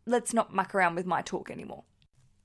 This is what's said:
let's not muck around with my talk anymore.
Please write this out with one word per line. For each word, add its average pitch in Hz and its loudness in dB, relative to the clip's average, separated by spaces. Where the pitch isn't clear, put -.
let's 240 0
not 226 0
muck 190 0
around 180 4
with 175 -2
my 165 0
talk - -6
anymore. - -12